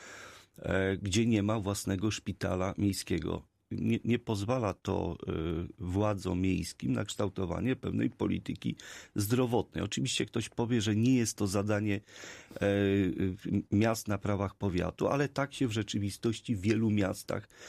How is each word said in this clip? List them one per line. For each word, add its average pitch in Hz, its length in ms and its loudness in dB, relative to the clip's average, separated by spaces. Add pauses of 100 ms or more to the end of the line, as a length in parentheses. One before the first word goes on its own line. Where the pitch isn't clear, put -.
(580)
e, 95 380 0
gdzie 101 300 0
nie 110 160 4
ma 107 180 0
własnego 101 500 -2
szpitala 92 680 -2
miejskiego. 87 640 -2 (280)
Nie, 107 340 0
nie 117 140 2
pozwala 107 560 0
to, 90 420 -2 (120)
y, 95 40 -2 (460)
władzom 92 600 0
miejskim 95 520 0
na 113 120 -2
kształtowanie 95 720 -2
pewnej 110 340 -2
polityki - 640 -4 (380)
zdrowotnej. 113 720 0
Oczywiście 123 420 -2
ktoś 110 220 -4
powie, 120 320 0
że 104 160 2
nie 123 200 4
jest 117 200 0
to 104 100 0
zadanie, 101 540 0 (600)
e, 101 60 2
y, 98 680 4 (340)
miast 110 380 2
na 101 100 0
prawach 98 360 -2
powiatu, 87 540 0
ale 139 200 2
tak 139 260 -4
się 131 140 0
w 110 40 -4
rzeczywistości 110 840 -2
w 95 40 -4
wielu 110 300 4
miastach, 98 580 0 (200)